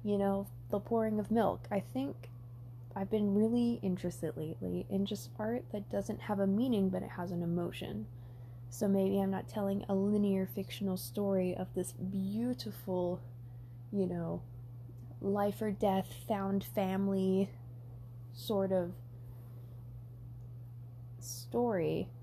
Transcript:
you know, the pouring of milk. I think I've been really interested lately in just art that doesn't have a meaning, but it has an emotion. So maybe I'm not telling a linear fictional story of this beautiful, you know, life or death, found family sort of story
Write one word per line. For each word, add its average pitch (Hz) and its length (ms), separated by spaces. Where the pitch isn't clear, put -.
you 208 140
know, 196 300
the 208 80
pouring 220 400
of 202 100
milk. 220 400
I 196 120
think - 480
I've 196 160
been 208 240
really 233 480
interested 175 540
lately 180 520
in 196 160
just 202 320
art 226 360
that 202 180
doesn't 202 300
have 202 180
a 196 80
meaning, 202 420
but 185 140
it - 140
has 180 140
an 170 120
emotion. 175 640
So - 180
maybe 196 320
I'm 196 120
not - 180
telling 202 400
a 196 40
linear 196 520
fictional 190 500
story 190 600
of 185 200
this 180 160
beautiful, 196 1300
you 190 160
know, 170 340
life 202 400
or 214 100
death, 190 360
found 196 380
family 190 840
sort 196 380
of 185 220
story 185 920